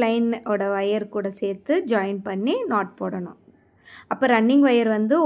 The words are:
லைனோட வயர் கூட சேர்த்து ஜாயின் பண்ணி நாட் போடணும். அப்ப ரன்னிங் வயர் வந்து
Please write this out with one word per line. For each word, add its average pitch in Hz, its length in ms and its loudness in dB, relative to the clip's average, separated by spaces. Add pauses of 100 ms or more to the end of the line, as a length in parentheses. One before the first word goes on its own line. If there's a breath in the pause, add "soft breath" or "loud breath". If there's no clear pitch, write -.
லைனோட 233 600 0 (120)
வயர் 208 300 -2 (100)
கூட 196 140 -4 (120)
சேர்த்து 208 500 -2
ஜாயின் 196 380 -2
பண்ணி 208 260 -2 (180)
நாட் 190 260 -2
போடணும். 185 380 -8 (760 loud breath)
அப்ப 262 140 0
ரன்னிங் 247 420 4
வயர் 233 280 2
வந்து 240 280 2